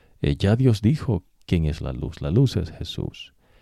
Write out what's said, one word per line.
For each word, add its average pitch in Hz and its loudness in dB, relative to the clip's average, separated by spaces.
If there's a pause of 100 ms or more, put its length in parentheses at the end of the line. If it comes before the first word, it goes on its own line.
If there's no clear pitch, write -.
(220)
Eh, 71 2
ya 101 2
Dios 123 4
dijo 113 0 (220)
quién 82 2
es 76 -2
la 69 -6
luz. 65 -8
La 71 -4
luz 123 4
es 85 -4
Jesús. - -10 (280)